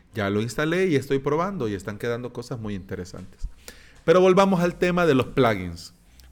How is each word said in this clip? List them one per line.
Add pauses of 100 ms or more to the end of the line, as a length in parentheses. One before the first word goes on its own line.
(140)
ya
lo
instalé
y
estoy
probando
y
están
quedando
cosas
muy
interesantes. (580)
Pero
volvamos
al
tema
de
los
plugins. (380)